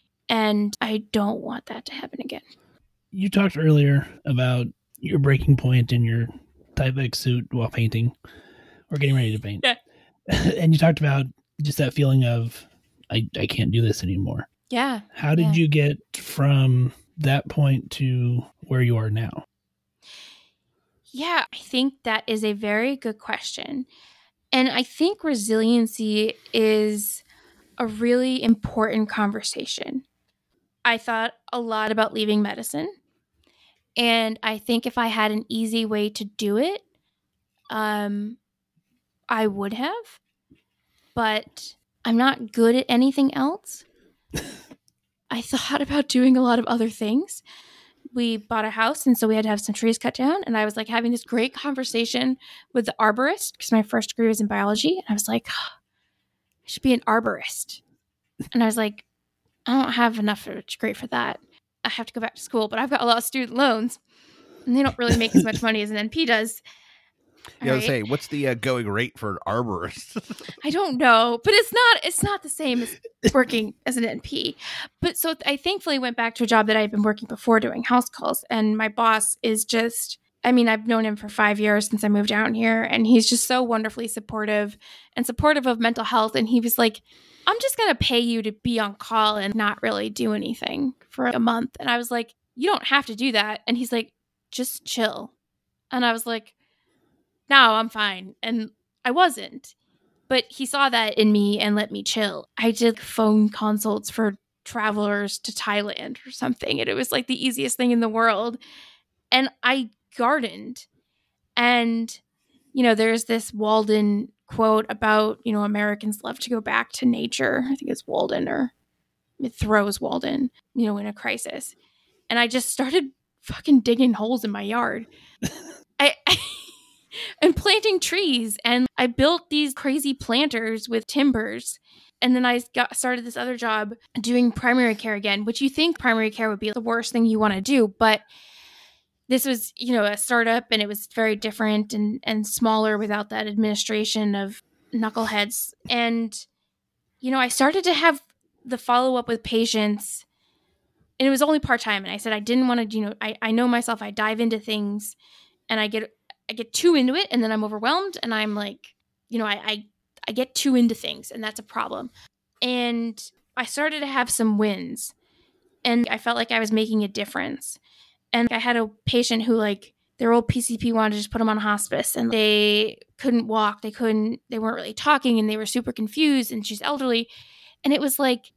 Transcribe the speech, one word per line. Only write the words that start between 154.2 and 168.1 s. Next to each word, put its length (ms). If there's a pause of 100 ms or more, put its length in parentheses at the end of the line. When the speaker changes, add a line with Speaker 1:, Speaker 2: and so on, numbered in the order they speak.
Speaker 1:
into 200
things 560 (540)
and 100
I 80
get, 240 (380)
I 40
get 200
too 200
into 220
it, 160
and 100
then 100
I'm 120
overwhelmed, 580
and 120
I'm 220
like, 380 (360)
you 100
know, 60
I, 200
I, 200 (420)
I 60
get 200
too 220
into 180
things, 380
and 100
that's 180
a 40
problem. 460 (520)
And 600 (340)
I 80
started 380
to 60
have 220
some 280
wins, 560 (720)
and 260
I 60
felt 180
like 160
I 80
was 140
making 320
a 20
difference. 720 (560)